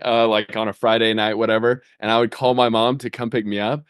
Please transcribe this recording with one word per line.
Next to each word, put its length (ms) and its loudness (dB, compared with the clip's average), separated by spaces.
uh, 220 2
like, 280 0
on 120 -2
a 60 -4
Friday 400 2
night, 240 -2
whatever, 460 0
and 120 -2
I 80 4
would 120 0
call 220 0
my 160 2
mom 300 0
to 100 -8
come 200 -8
pick 160 -4
me 140 -4
up, 300 -4